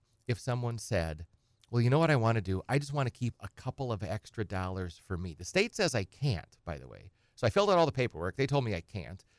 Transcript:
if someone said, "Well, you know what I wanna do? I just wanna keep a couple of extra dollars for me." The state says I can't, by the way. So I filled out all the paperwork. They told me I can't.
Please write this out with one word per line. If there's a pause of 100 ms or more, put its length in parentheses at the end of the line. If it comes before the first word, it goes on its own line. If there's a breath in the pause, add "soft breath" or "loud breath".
(260)
if
someone
said, (440)
"Well,
you
know
what
I
wanna
do?
I
just
wanna
keep
a
couple
of
extra
dollars
for
me."
The
state
says
I
can't,
by
the
way. (260)
So
I
filled
out
all
the
paperwork.
They
told
me
I
can't. (140)